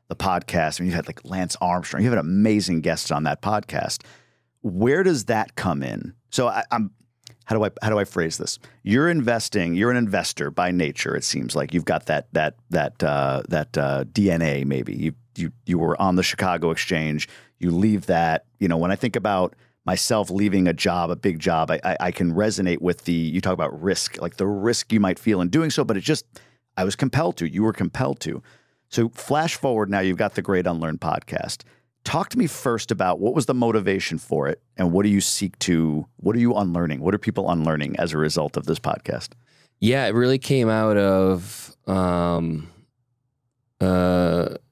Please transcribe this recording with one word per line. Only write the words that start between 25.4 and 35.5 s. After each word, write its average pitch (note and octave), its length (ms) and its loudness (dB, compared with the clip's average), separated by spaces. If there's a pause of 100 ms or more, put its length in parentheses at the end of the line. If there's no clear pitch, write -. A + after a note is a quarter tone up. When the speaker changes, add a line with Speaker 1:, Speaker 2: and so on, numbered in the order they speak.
Speaker 1:
in F2 80 0
doing D#3+ 200 2
so, C#3 140 0
but A2+ 120 0
it F#2+ 60 -2
just, D3+ 240 -2 (500)
I F#2+ 80 -2
was G2 120 -2
compelled C#3+ 420 -2
to. E2+ 100 -4
You D#2+ 140 -2
were A2 120 2
compelled C3 480 -2
to. - 200 -8 (480)
So A2+ 200 0
flash D#3 460 -2
forward A2 360 0
now, G2+ 80 2
you've F#2 180 2
got G#2 160 0
the G2 80 -4
Great F2+ 240 0
Unlearn D#2+ 320 -2
podcast. - 640 -4 (420)
Talk - 260 -2
to A#3 80 -4
me G#3+ 80 2
first A#2+ 460 -2
about F2+ 280 2
what G#2 140 2
was D3 140 0
the C#3 80 0
motivation G2+ 640 2
for C#2+ 280 -2
it, D#2 140 -4 (160)
and F2+ 140 4
what F#2+ 120 4
do G#2+ 60 4
you G2 120 4
seek - 380 -4